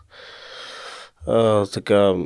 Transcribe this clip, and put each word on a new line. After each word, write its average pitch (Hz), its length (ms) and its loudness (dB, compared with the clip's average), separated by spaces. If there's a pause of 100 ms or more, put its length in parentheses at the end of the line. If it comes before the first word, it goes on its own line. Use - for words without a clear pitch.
(1300)
а, 110 380 2
така, 101 480 2 (120)